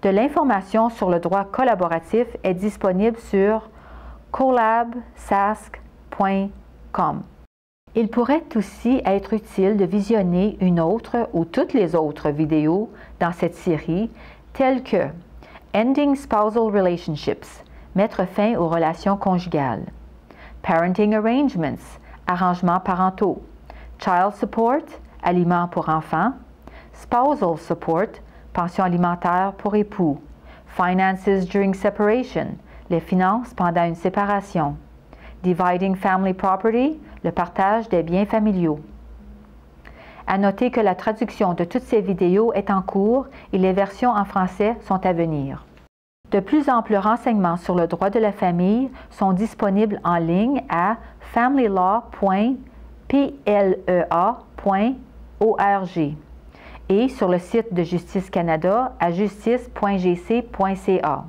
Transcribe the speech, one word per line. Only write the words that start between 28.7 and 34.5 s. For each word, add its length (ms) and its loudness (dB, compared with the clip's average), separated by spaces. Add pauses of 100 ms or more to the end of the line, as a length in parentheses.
alimentaire 720 0
pour 180 -4
époux, 460 0 (460)
finances 840 0
during 260 2
separation, 720 0 (420)
les 100 2
finances 540 0
pendant 300 0
une 100 -2
séparation, 840 -2 (680)